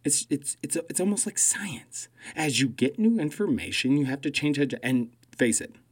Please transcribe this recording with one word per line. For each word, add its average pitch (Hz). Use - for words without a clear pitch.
it's, -
it's, -
it's, 147
it's -
almost 202
like -
science. -
As 151
you 135
get 123
new 226
information, 147
you 147
have 135
to 151
change 147
how 143
to, 120
and 123
face 117
it -